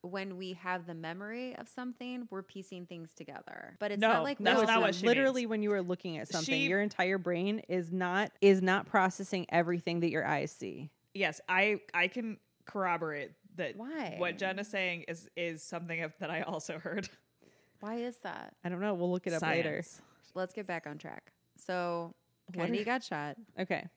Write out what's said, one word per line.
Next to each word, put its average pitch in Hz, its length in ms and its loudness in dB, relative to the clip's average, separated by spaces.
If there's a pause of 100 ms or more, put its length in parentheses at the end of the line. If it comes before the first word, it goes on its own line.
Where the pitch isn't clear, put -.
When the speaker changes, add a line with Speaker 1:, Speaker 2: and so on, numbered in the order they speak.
Speaker 1:
when 190 340 -6
we 185 160 -6
have 180 340 -4
the 170 80 -8
memory 202 600 -8
of 233 120 -14
something, 247 640 -10
we're 190 140 -8
piecing 185 420 -12
things 165 260 -14
together. - 680 -14
But 208 100 -2
it's 202 100 -2
Speaker 2:
No, 220 120 6
Speaker 1:
not 160 120 4
like 285 140 -2
Speaker 2:
that's 208 220 6
Speaker 1:
we're 214 60 6
Speaker 2:
not 226 100 6
Speaker 3:
No, 226 60 6
Speaker 2:
what 196 120 4
she 180 120 0
Speaker 3:
literally 254 360 6
Speaker 2:
means. 220 80 -2
Speaker 3:
when 214 120 0
you 208 100 2
are 196 100 2
looking 175 360 -4
at 117 100 -6
something, 170 260 0
Speaker 2:
She 269 140 4
Speaker 3:
your 190 120 4
entire 196 380 2
brain 180 400 0 (100)
is 170 220 0
not, 185 400 0 (100)
is 190 220 10
not 185 240 4
processing 190 600 2
everything 170 520 2
that 170 100 4
your 156 140 0
eyes 147 280 0
see. 110 380 -8 (220)
Speaker 2:
Yes, 185 360 -2
I, 196 320 4 (120)
I 175 160 2
can 226 300 -6 (280)
corroborate 165 680 -2 (240)
that 160 200 -4
Speaker 1:
Why? 247 420 -8
Speaker 2:
what 175 200 -2
Jen 190 220 -2
is 208 80 -6
saying 180 400 -2
is, 165 280 -8
is 170 260 -4
something 170 400 -6
of, 156 180 -6
that 160 100 -4
I 165 120 -2
also 156 360 -6
heard. 190 360 -6
<laughs> - 40 -20 (600)
Speaker 1:
Why 214 160 -6
is 240 220 -6
that? 170 360 -10 (100)
Speaker 3:
I 175 40 -4
don't 180 120 -4
know. 208 140 0
We'll 175 160 2
look 180 160 0
it 175 60 0
up 160 100 0
later. 160 380 2
Speaker 2:
Science. - 220 -10 (320)
Speaker 1:
Let's 185 200 -4
get 208 120 -8
back 165 200 -6
on 147 120 -10
track. - 340 -14 (240)
So 175 580 -4 (320)
Speaker 3:
What 175 200 -2
Speaker 1:
Kennedy 214 160 0
Speaker 3:
are - 20 -4
Speaker 1:
got 247 180 0
shot. 147 340 -4 (220)
Speaker 3:
Okay. 180 380 -2